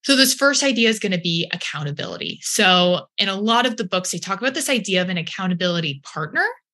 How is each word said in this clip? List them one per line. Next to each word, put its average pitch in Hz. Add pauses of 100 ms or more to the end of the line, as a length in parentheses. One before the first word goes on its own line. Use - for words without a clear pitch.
So 269
this 262
first 277
idea 233
is 220
gonna 185
be 170
accountability. 143
So 180 (100)
in 196
a 196
lot 226
of 233
the 220
books, 185
they 185
talk 190
about 262
this 311
idea 190
of 180
an 180
accountability 170
partner. 196 (280)